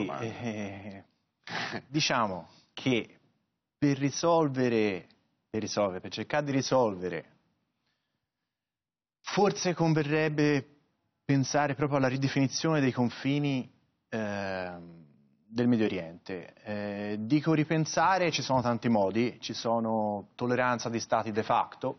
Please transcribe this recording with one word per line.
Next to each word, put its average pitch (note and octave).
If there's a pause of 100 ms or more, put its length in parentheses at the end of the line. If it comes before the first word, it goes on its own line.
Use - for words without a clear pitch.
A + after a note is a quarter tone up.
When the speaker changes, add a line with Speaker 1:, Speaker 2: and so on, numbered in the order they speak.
Speaker 1:
domanda. F2+
Speaker 2:
eh, G2+ (840)
diciamo A#2 (240)
che - (600)
per C#3
risolvere, B2+ (420)
per A2
risolvere, G2+
per F#2+
cercare D3
di C#3+
risolvere, G#2 (2000)
forse F3+
converrebbe D3+ (680)
pensare C#3
proprio C#3+
alla C3+
ridefinizione C#3
dei C3
confini, C3+ (380)
ehm, F#2 (420)
del A#2
Medio A2
Oriente. E2+
Eh, G#2
dico D3
ripensare, D#3+
ci C#3+
sono C3
tanti A#2
modi, G#2+
ci -
sono A2
tolleranza B2
di A#2
stati A2+
de G#2+
facto, A#2+